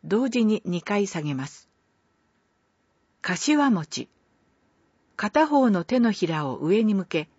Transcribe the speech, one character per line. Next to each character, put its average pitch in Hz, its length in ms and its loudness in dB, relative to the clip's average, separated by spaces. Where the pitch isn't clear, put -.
同 220 260 0
時 240 160 2
に 214 200 2
二 175 160 -4
回 202 240 -2
下 - 160 -6
げ 147 140 -4
ま 135 100 -6
す。 - 240 -20
柏 277 480 0
餅。 160 400 -4
片 302 300 2
方 277 240 4
の 180 140 2
手 247 160 0
の 233 120 4
ひ 196 140 -2
ら 156 220 -2
を 127 100 -6
上 196 260 2
に 214 120 2
向 190 100 -2
け 156 340 -6